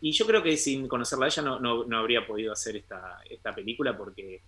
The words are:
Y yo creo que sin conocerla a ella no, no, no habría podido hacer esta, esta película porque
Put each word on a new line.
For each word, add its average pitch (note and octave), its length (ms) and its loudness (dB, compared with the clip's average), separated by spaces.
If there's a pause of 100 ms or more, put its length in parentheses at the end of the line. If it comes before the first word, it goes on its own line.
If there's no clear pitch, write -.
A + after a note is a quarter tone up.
Y D#3 100 0
yo A3 160 2
creo A3 160 6
que D#3+ 140 4
sin C3+ 320 0
conocerla C3 380 0
a - 20 2
ella D#3 140 0
no, C3 180 0
no, A#2+ 240 2
no A#2 140 0
habría A2+ 280 2
podido G#2+ 260 -4
hacer G#2+ 220 -4
esta, F#2 460 -12 (100)
esta G#2+ 240 -8
película A2+ 420 -2
porque F#2+ 520 -12